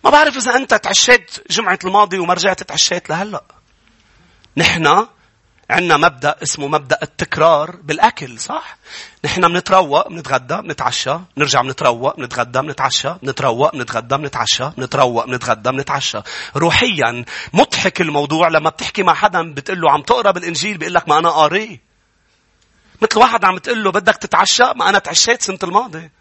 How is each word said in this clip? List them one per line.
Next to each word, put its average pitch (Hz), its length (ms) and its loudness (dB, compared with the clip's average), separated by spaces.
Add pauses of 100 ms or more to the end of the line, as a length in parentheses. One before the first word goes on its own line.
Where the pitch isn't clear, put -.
ما - 60 4
بعرف 294 260 6
إذا 247 200 0
أنت 262 180 2
تعشيت - 560 2 (200)
جمعة 190 340 0
الماضي 190 340 2
وما 175 160 0
رجعت 180 280 -2
تعشيت - 480 -2
لهلأ. 190 340 -6 (1120)
نحن 170 500 4 (640)
عنا 170 260 4
مبدأ 147 460 2
اسمه 143 260 -6
مبدأ 147 340 -2
التكرار 156 720 0
بالأكل، 147 640 -2
صح؟ - 360 -10 (480)
نحن 180 200 0
منتروق، 175 680 2
منتغدى، 143 460 -4
منتعشى، 139 640 -4 (180)
نرجع 139 260 0
منتروق، 131 560 -2
منتغدى، 123 400 -4
منتعشى، 135 500 -4 (140)
منتروق، 131 520 0
منتغدى، 120 420 -4
منتعشى، 131 600 -4
منتروق، 123 500 0
منتغدى، 123 440 -2
منتعشى. 139 500 -4 (360)
روحيًا 143 680 0 (280)
مضحك - 480 0
الموضوع 156 480 0
لما 156 220 2
بتحكي - 320 -8
مع 170 120 4
حدا 170 400 -2
بتقول 175 260 -8
له: 160 100 4
"عم 147 120 2
تقرأ 233 280 2
بالإنجيل؟" 175 480 -4
بيقول 170 160 -8
لك: 165 140 0
"ما 151 100 4
أنا 170 120 2
قاري." 160 500 0 (1200)
مثل 220 160 0
واحد 233 260 4
عم 185 140 2
تقول 226 260 -4
له: 196 60 2
"بدك 202 260 2
تتعشى؟" 196 480 2 (120)
"ما 180 120 0
أنا 196 100 4
تعشيت 233 440 0
سنة 190 200 -6
الماضي." 175 480 -4 (100)